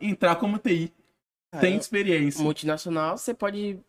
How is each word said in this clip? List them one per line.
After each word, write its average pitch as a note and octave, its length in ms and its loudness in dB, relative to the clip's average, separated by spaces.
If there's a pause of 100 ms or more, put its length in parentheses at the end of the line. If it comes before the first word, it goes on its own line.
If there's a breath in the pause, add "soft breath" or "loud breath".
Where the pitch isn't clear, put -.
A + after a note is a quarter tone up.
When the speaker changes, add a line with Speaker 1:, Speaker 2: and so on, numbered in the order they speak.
Speaker 1:
entrar F3+ 360 2
como G#3 220 0
T G3+ 140 0
I, E3 200 0 (600)
Speaker 2:
Ah, D#3 60 -8
Speaker 1:
sem F#3 140 4
Speaker 2:
eu G#3+ 60 -2
Speaker 1:
experiência. D#3 640 0
Speaker 2:
Multinacional, D#3 720 -2
você A#3+ 160 -4
pode G3+ 560 -4